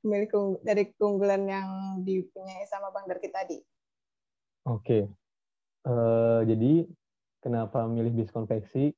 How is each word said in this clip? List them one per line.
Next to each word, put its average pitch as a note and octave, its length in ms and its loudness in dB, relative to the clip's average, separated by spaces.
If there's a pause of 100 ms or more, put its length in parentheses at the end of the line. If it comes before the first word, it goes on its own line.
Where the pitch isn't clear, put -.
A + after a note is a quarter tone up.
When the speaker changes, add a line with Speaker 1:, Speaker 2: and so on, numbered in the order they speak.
Speaker 1:
memilih G#3 260 0
keung-, G3 380 0
dari G3+ 320 2
keunggulan G3 500 2
yang F#3+ 200 -4 (340)
dipunyai F#3+ 680 -6
sama G3 240 -6
Bang G3 160 -8
Darkit F#3 240 -6
tadi? F#3 240 -6 (1120)
Speaker 2:
Oke. G#2+ 400 0 (800)
Eh, A#2 580 4
jadi A#2+ 400 4 (560)
kenapa A2+ 480 -2
milih A#2 240 0
bisnis A2 220 -2
konveksi? A2+ 640 -2